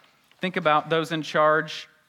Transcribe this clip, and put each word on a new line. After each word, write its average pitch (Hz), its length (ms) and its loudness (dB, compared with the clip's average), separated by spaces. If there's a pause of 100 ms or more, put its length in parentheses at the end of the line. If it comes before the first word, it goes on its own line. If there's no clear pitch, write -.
(400)
think 180 160 -6
about 151 340 2
those 160 220 0
in 160 100 -4
charge 156 680 0 (200)